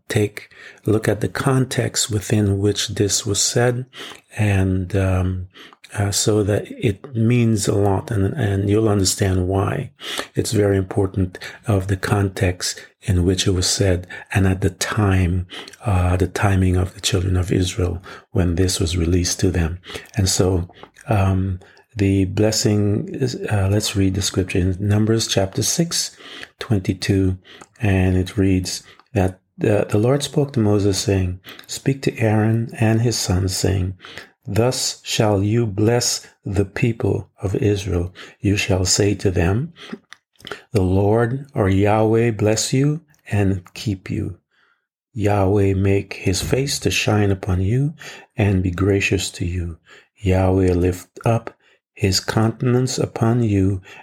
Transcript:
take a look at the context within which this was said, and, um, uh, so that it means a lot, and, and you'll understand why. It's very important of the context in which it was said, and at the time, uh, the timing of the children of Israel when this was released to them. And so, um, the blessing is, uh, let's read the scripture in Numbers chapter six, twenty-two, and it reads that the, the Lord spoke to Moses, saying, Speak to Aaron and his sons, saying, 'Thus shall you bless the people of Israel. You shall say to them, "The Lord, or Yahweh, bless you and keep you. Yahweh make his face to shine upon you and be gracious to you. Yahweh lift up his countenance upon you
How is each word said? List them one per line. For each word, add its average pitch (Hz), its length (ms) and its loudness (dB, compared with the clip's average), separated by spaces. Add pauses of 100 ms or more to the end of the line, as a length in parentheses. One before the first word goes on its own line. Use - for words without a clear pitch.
take - 420 -2 (360)
a 110 40 0
look 110 180 2
at 104 140 0
the 107 60 -2
context - 840 -2
within 104 480 0
which 101 300 0
this 101 360 0
was 101 160 -2
said, 123 460 0 (500)
and, 95 580 0
um, 92 540 0 (460)
uh, 101 160 0
so 107 320 2
that 101 260 0
it 143 480 -6
means 113 500 2
a - 80 0
lot, 98 360 0
and, 98 240 0
and 101 340 0
you'll 110 200 2
understand 95 600 0
why. - 440 -2 (420)
It's - 180 -2
very 101 240 2
important 95 600 -2 (280)
of 95 200 0
the 101 100 0
context 98 840 -2 (220)
in 90 240 2
which 92 220 2
it 101 60 2
was 90 160 0
said, 92 380 0 (280)
and 98 120 4
at 95 140 0
the 92 100 0
time, 92 760 0 (400)
uh, 90 320 2
the 92 100 2
timing 92 480 2
of 92 160 0
the - 80 -18
children 92 380 0
of 92 120 -2
Israel 90 520 0 (300)
when 90 240 2
this 92 220 0
was 87 200 0
released 87 420 0
to 95 100 2
them. 85 280 -2 (380)
And 95 120 2
so, 92 400 0 (400)
um, 95 520 0 (360)
the 98 300 2
blessing 104 800 0
is, - 280 -4
uh, 98 360 -2
let's 104 240 -2
read 95 200 2
the - 40 -2
scripture 92 380 -2
in 92 200 0
Numbers 107 480 2
chapter 98 360 -2
six, - 520 -2 (440)
twenty-two, 95 800 0 (420)
and 95 380 2
it 90 180 -2
reads 92 460 0 (320)
that 95 260 0 (160)
the, 104 320 2
the - 80 0
Lord 131 260 2
spoke 143 300 -2
to 120 80 0
Moses, 104 380 2
saying, 95 420 -2 (260)
Speak - 360 -4
to - 160 -2
Aaron 113 500 2 (100)
and 110 220 2
his 120 160 0
sons, 92 400 -2
saying, 95 400 -2 (500)
'Thus 117 580 -2
shall 104 380 2
you 113 240 2
bless 107 600 0 (180)
the 98 220 0
people 107 640 -2 (100)
of 95 140 -2
Israel. 92 580 -2 (280)
You 101 180 2
shall 92 260 0
say 104 300 2
to 98 160 0
them, 98 420 0 (1000)
"The 98 100 2
Lord, 110 720 0
or 98 160 2
Yahweh, 110 640 4
bless 107 420 0
you 147 320 0 (240)
and 95 320 0 (100)
keep - 380 -6
you. 98 280 -6 (760)
Yahweh 101 580 2
make 98 400 0
his - 300 -2
face 139 380 -2
to 95 100 -2
shine 104 400 0
upon 95 320 -2
you 131 320 -2 (420)
and 98 260 2
be 92 80 0
gracious 98 600 0
to - 160 -8
you. 85 320 -6 (400)
Yahweh 92 560 2
lift 90 340 0 (160)
up 113 300 0 (440)
his 95 220 0
countenance 123 800 0
upon 120 440 0
you 98 380 2 (220)